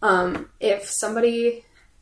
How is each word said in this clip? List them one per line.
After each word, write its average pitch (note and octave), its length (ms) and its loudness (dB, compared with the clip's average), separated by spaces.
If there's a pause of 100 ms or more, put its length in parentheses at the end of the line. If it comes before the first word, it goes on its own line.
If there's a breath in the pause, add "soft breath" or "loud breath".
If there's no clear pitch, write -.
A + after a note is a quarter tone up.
um, F3+ 560 0
if G3+ 320 0
somebody A#3 720 0 (380 soft breath)